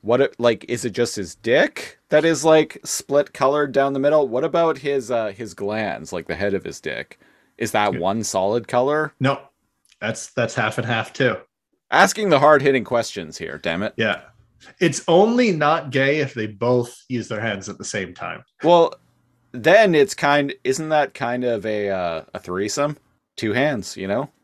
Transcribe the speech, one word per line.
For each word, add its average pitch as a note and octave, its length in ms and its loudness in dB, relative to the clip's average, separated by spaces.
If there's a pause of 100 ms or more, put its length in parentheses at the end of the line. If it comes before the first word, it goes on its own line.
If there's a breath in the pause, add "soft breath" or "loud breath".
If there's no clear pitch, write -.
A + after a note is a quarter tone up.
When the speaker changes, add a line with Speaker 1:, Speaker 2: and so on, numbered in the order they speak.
Speaker 1:
what, A#2+ 200 2
it, - 180 0
like, A#2 280 0
is A#2 160 -4
it A#2 80 -4
just A#2 240 -2
his F#2 200 -8
dick - 640 -2 (100)
that D3+ 160 2
is, D#3+ 180 2
like, D#3 400 4
split - 500 -2
colored C#3+ 380 0
down C#3 220 2
the C3+ 60 -4
middle? D3 280 2
What B2 160 -2
about E3 360 0
his, C3+ 320 -4
uh, A2 200 -2
his G2+ 220 -14
glands, G2+ 580 -6
like, E2+ 160 -8
the D#2 80 -4
head G2 200 -2
of F2 80 -4
his - 180 -12
dick? C2 380 -10 (380 soft breath)
Is A2+ 160 -6
that G#2 200 2
Speaker 2:
Yeah. - 60 -6
Speaker 1:
one G2+ 240 -2
solid G#2 440 -2
color? C#3+ 520 0
Speaker 2:
No, C3+ 200 0 (600)
that's, - 340 -8
that's A#2 220 -2
half A2 240 -2
and A2+ 80 -6
half, A2+ 260 -4
too. B2+ 240 0 (540)
Speaker 1:
Asking G3 380 4
the C#3+ 100 6
hard-hitting C#3 440 6
questions G2+ 540 -4
here, D#2 220 -10
damn E2+ 240 -4
it. A2 120 -6
Speaker 2:
Yeah. G#2+ 260 -2 (580 loud breath)
It's E3+ 280 -2
only A3 440 4
not D#3 400 0
gay C#3 280 2
if C3+ 140 -4
they A2 140 -6
both A#2+ 480 -2 (120)
use A#2+ 200 -6
their G#2+ 140 -6
hands G2+ 280 -6
at - 80 -14
the G2+ 80 -14
same F#2 300 -8
time. E2+ 280 -12 (200)
Speaker 1:
Well, E3+ 320 4 (560)
then F3 420 4
it's C#3+ 220 4
kind, C#3+ 380 0 (100)
isn't D#3 260 -4
that D3 240 0
kind B2 300 -6
of A2+ 220 -2
a, G#2 240 -4
uh, F2 320 -4 (120)
a F2+ 60 -10
threesome? G#2 580 -4 (400)
Two G#2+ 160 -2
hands, B2+ 440 -2
you F#2+ 100 -8
know? A2+ 220 -4 (140)